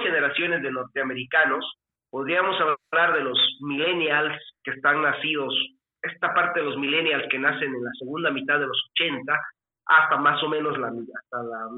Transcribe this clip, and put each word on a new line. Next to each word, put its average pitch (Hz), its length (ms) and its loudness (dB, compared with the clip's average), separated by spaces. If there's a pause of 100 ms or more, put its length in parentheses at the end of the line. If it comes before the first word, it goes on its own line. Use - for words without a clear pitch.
generaciones 160 600 0
de 131 100 -4
norteamericanos, 131 1040 -2 (320)
podríamos 175 500 0
hablar 165 540 2
de 156 60 2
los 127 180 0 (220)
millennials 151 760 0 (280)
que 135 80 -4
están 147 300 2
nacidos, 143 520 0 (480)
esta - 320 -2
parte 170 240 2
de 151 80 0
los 143 120 -4
millennials 143 520 0
que 131 80 -2
nacen 147 340 0
en 120 120 -6
la 120 120 -8
segunda 147 360 -2
mitad 139 260 0
de 143 80 0
los - 240 -4
ochenta, 147 480 -2 (480)
hasta 156 300 6
más 147 260 2
o 156 60 0
menos 151 300 0
la 120 120 -2
mi-, 117 240 -8
hasta - 300 -10
la 113 340 -8